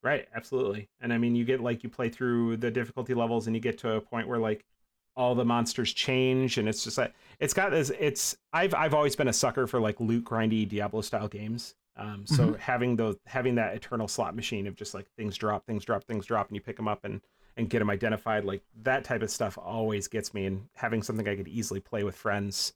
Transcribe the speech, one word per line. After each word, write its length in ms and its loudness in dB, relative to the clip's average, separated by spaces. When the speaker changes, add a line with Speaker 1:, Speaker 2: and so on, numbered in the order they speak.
Speaker 1:
Right, 320 0
absolutely. 540 -2
And 120 0
I 60 4
mean, 160 4
you 100 4
get, 160 2
like, 220 -2
you 80 -8
play 180 -2
through 480 2
the 140 0
difficulty 440 -2
levels 320 0
and 80 0
you 60 0
get 180 -2
to 180 0
a 40 0
point 260 -6
where, 120 -2
like, 260 0
all 180 4
the 100 2
monsters 480 2
change, 640 2
and 120 2
it's 160 -2
just 120 -6
like, 160 0
it's 120 0
got 200 2
this, 260 2
it's, 380 0
I've, 220 2
I've 200 2
always 220 4
been 100 2
a 60 2
sucker 340 2
for, 140 0
like, 180 2
loot 260 2
grindy 440 2
Diablo 340 -2
style 240 -2
games. 480 -8
Um, 300 -10
so 200 6
Speaker 2:
Mm-hmm. 140 4
Speaker 1:
having 360 2
the, 300 0
having 300 0
that 180 2
eternal 320 -4
slot 300 -2
machine 320 -4
of 80 -10
just, 180 -10
like, 220 -12
things 200 -6
drop, 300 -2
things 180 -4
drop, 200 0
things 200 -4
drop, 220 0
and 80 -12
you 80 -6
pick 160 -10
'em 80 -4
up 180 -4
and, 160 -6
and 120 -2
get 140 2
'em 80 2
identified, 540 0
like, 180 -4
that 180 2
type 200 -2
of 100 -4
stuff 280 -2
always 460 -2
gets 260 -6
me, 140 -2
and 300 -4
having 260 0
something 240 -2
I 80 0
could 140 -6
easily 320 -4
play 240 -4
with 100 -4
friends 600 -2